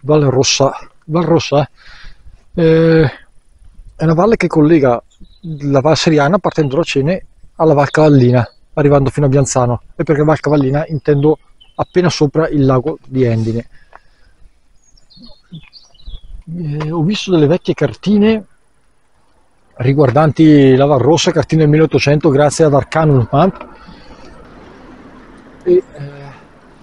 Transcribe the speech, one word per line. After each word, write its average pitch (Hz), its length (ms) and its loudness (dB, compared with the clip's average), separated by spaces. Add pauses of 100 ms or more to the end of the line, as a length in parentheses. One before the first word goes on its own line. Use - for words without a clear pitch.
Val 151 220 0
Rossa. 131 500 0 (320)
Val 165 200 -4
Rossa, 151 440 -2 (840)
eh, 160 480 2 (920)
è - 80 -10
una 160 100 2
valle 202 220 2
che 180 100 -2
collega 147 520 2 (600)
la 139 200 0
Val 147 180 2
Seriana, 151 400 0
partendo 147 380 -4
da 165 80 0
Cene, 156 420 -4 (300)
alla 160 180 2
Val 139 160 0
Cavallina, 127 580 2 (240)
arrivando 143 380 0
fino 147 160 -2
a - 20 0
Bianzano. 127 540 -2 (120)
E 160 100 -6
perché 151 200 -2
Val 151 160 0
Cavallina 143 460 -2
intendo 151 520 -2 (360)
appena 175 340 -2
sopra 151 400 -2
il 147 160 -2
lago 135 400 0
di 131 200 -4
Endine. 113 440 -4 (3000)
Eh, 151 340 -8
ho 165 120 -4
visto 190 280 -4
delle 156 160 2
vecchie 143 280 -2
cartine 208 720 -2 (1300)
riguardanti 139 1000 4
la 139 80 2
Val 143 160 2
Rossa, 160 320 2
cartine 160 300 -2
del 147 80 2
milleottocento, 151 580 0
grazie 147 360 2
ad 143 100 2
Arcanum 139 520 0
Pump. 170 400 -2 (2000)
E, 180 80 0
eh, 180 100 2 (1000)